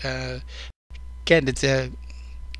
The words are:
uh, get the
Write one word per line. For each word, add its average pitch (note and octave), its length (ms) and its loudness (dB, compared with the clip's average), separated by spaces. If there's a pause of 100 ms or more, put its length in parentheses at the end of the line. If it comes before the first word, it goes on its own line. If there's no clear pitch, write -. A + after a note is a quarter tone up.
uh, C3 360 -4 (880)
get D#3+ 200 8
the C3 460 2 (680)